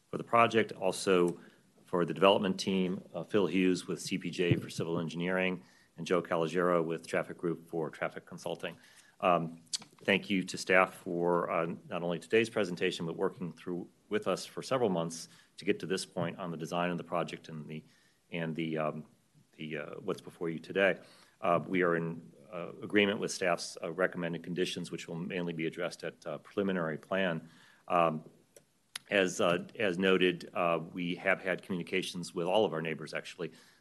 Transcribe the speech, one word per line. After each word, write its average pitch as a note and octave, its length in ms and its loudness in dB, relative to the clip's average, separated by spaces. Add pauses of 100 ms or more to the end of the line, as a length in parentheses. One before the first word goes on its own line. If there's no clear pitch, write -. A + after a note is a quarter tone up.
(120)
for - 40 -2
the - 60 -6
project. A#2 580 4
Also F2+ 560 4 (500)
for F2 180 0
the D#2+ 100 -2
development F#2+ 420 4
team, F#2+ 460 0 (140)
uh, E2 80 -6
Phil G2 240 2
Hughes F#2 400 2
with D#2 120 -6
C - 160 -4
P E2 140 -6
J F2 240 2
for - 160 0
civil E2+ 300 -4
engineering F2+ 600 -2 (380)
and E2 80 -10
Joe F2 160 2
Calogero E2+ 640 2
with D#2+ 240 -4
Traffic E2 280 -2
Group E2 320 -4
for D#2 220 -4
traffic - 360 -8
consulting. E2+ 500 -8 (460)
Um, E2 380 2 (440)
thank G2 240 2
you F#2+ 140 2
to F#2 160 -8
staff F#2 340 4
for, F2 580 0
uh, E2+ 180 0 (200)
not F2 140 -6
only F2 160 -2
today's A2+ 320 2
presentation, F2+ 560 -2
but D#2+ 100 -6
working F2+ 340 -4
through F2 360 -8 (240)
with G#2 180 -2
us - 160 0
for - 180 -10
several B2 280 2
months E2+ 400 -2 (260)
to - 80 -16
get G2+ 160 4
to F2 60 -6
this F#2 180 -2
point E2+ 340 -4
on F2+ 120 -6
the E2 80 -6
design F2 320 0
of F2 80 -2
the D2+ 40 -6
project E2+ 460 -4
and D#2 180 -12
the, D2+ 160 -12 (480)
and E2 240 -4
the, D#2+ 220 -4
um, D2+ 280 -4 (520)
the, D#2 220 -8
uh, D2 60 -8 (200)
what's F2+ 160 -4
before E2+ 300 -6
you D#2+ 80 -6
today. F#2 380 2 (440)
Uh, F2 260 4
we F2+ 140 2
are E2+ 160 6
in, E2 240 -2 (320)
uh, E2+ 140 -8 (160)
agreement G#2 360 4
with F#2 140 -4
staff's, - 500 -2
uh, E2+ 80 -6
recommended E2+ 520 0
conditions, F2 500 -4
which - 160 -8
will E2+ 80 -8
mainly F2 380 -4
be D#2+ 120 -2
addressed E2 380 -6
at, D#2+ 80 -6 (140)
uh, D#2 100 -6
preliminary F2 640 -2
plan. F#2 420 0 (480)
Um, E2 340 2 (880)
as, F#2+ 300 4
uh, F2 240 2 (140)
as F#2+ 200 0
noted, F#2 540 4
uh, E2+ 280 2 (120)
we F2 220 -4
have F#2 260 2
had F2+ 220 -4
communications F2+ 720 -6
with F2 120 -2
all G2+ 200 4
of D#2 80 -4
our D#2+ 80 -2
neighbors, D#2 320 -6
actually. D#2+ 360 -8 (300)